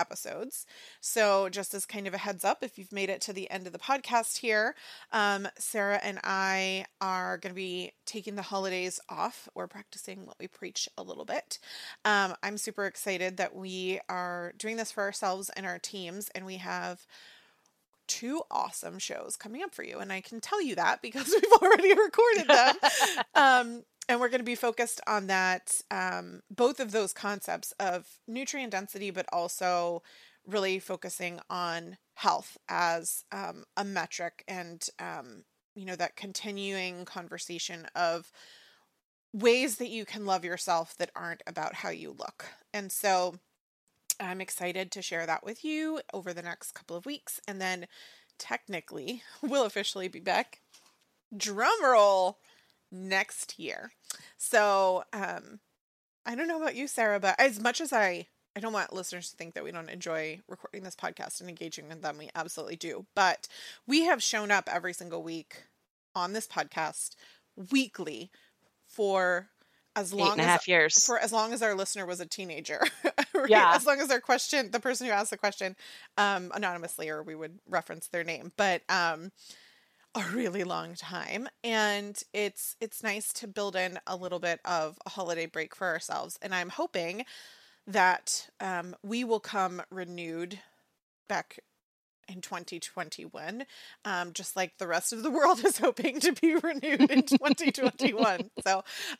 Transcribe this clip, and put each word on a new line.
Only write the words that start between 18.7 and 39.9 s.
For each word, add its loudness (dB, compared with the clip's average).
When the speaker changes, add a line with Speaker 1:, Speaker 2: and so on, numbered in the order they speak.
Speaker 1:
shows -8
coming -12
up -10
for -10
you. -10
And -8
I -6
can -12
tell -2
you -2
that 2
because -6
<laughs> 0
we've 6
already 10
recorded 8
them. 10
Speaker 2:
<laughs> 8
Speaker 1:
Um, 6
and 4
we're 4
gonna 0
be -2
focused 0
on 0
that, 2
um, -4
both 4
of -4
those 0
concepts -4
of -2
nutrient -6
density, -6
but -6
also 0
really 0
focusing -8
on -4
health 2
as, 0
um, -8
a 0
metric -6
and, -10
um, -12
you -14
know, -8
that -4
continuing -6
conversation -10
of -2
ways 4
that -6
you -8